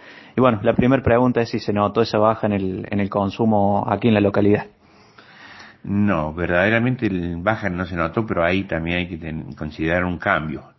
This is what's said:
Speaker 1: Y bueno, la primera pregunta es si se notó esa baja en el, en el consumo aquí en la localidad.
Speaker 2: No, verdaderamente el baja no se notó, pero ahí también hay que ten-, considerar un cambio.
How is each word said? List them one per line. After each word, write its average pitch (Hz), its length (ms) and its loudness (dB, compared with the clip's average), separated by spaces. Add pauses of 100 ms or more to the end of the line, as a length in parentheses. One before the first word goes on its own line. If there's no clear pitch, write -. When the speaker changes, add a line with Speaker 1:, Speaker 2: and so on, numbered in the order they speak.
(360)
Speaker 1:
Y 117 60 0
bueno, 123 220 4
la 113 100 2
primera 123 280 2
pregunta 123 400 2
es 113 80 -2
si 113 100 -4
se - 120 -6
notó 104 300 2
esa 113 160 0
baja 110 300 2
en 104 60 0
el, 98 380 -4
en 101 80 -2
el 98 100 -2
consumo 101 800 0
aquí 107 200 2
en 110 60 4
la 104 40 4
localidad. 101 480 2 (1160)
Speaker 2:
No, 95 500 0
verdaderamente 107 760 2
el 87 300 -2
baja 98 320 -2
no 87 160 -4
se 87 100 -8
notó, 85 300 -2
pero 92 180 -2
ahí 92 200 0
también 82 340 -4
hay 90 100 -4
que 87 100 -10
ten-, 80 360 -10
considerar 82 500 -4
un 90 140 -4
cambio. 78 460 -2 (160)